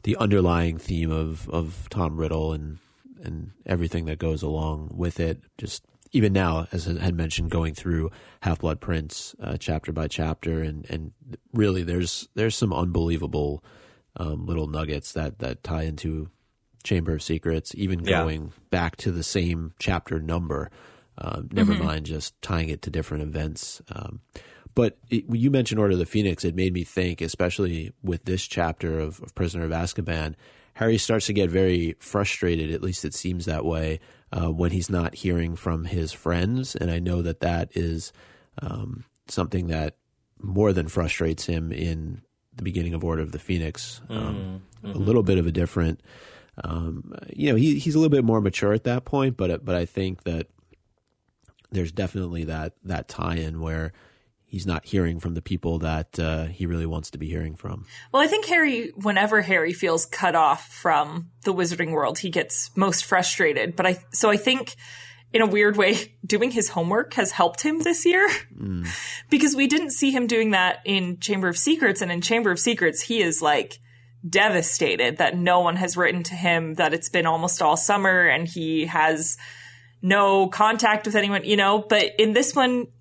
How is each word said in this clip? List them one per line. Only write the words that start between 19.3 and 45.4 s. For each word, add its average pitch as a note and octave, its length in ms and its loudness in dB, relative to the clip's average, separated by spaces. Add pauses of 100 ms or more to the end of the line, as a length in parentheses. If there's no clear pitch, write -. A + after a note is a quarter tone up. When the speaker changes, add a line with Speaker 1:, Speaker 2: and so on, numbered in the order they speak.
Speaker 1:
chapter E2 400 -2
number, D#2 500 -4 (480)
um, - 340 -8
never - 220 4
Speaker 3:
Mm-hmm. E2+ 100 0
Speaker 1:
mind D#2 220 -2
just D#2+ 340 -8
tying D#2+ 300 -2
it D2 120 -6
to - 80 -8
different D2+ 340 -4
events. D2+ 580 -6 (100)
Um, - 280 -12 (540)
but A#2 220 2 (140)
it, - 180 0
when A#2 120 0
you C3+ 100 4
mentioned B2 280 2
Order G2+ 140 4
of F2+ 60 2
the E2+ 80 0
Phoenix, G2 380 0
it E2 100 -2
made F#2 180 0
me F2+ 100 -2
think, F2+ 380 -4
especially F2 720 -2 (100)
with F2 220 -4
this F#2 220 -4
chapter E2 520 -4
of, D#2 220 -6
of - 140 -18
Prisoner F2 300 -4
of D#2+ 60 -4
Azkaban, E2 640 -4 (400)
Harry A2+ 220 2
starts A2 300 0
to G#2 80 -2
get F#2+ 160 2
very F2+ 480 2
frustrated, E2+ 760 -2
at - 80 -4
least F2+ 240 -6
it D2+ 80 -6
seems F2 320 -6
that D#2+ 220 -4
way, D#2+ 340 -2 (320)
uh, E2+ 180 -2
when E2+ 200 0
he's F2 180 -2
not E2+ 280 -2
hearing E2+ 400 -2
from E2 280 -4
his E2 280 -2
friends. G2+ 600 -2
And E2+ 160 -2
I E2+ 100 -2
know F2 200 -2
that E2 200 -4
that E2+ 360 -2
is, E2 360 -4 (500)
um, - 420 -8 (240)
something F2+ 380 -2
that D#2 300 -2 (440)
more G2+ 320 4
than E2 160 2
frustrates E2 560 -2
him E2 260 -2
in D#2+ 520 -4 (340)
the D#2+ 60 -10
beginning E2+ 320 -2
of E2 100 -4
Order D#2+ 180 0
of D#2 100 -6
the - 60 -8
Phoenix. - 720 -4
Um, G2+ 540 -6 (200)
Speaker 2:
Mm, G#2+ 60 -12
mm-hmm. G2 80 -8
Speaker 1:
a G2 80 0
little A2+ 200 6
bit F#2+ 120 4
of E2+ 100 2